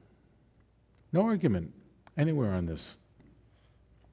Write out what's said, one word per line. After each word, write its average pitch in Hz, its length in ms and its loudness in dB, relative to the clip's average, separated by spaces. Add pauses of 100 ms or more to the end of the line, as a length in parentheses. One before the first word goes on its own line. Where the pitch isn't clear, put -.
(1120)
No 180 140 2
argument 156 460 0 (460)
anywhere 147 360 2
on 90 120 0
this. 80 300 -8 (1160)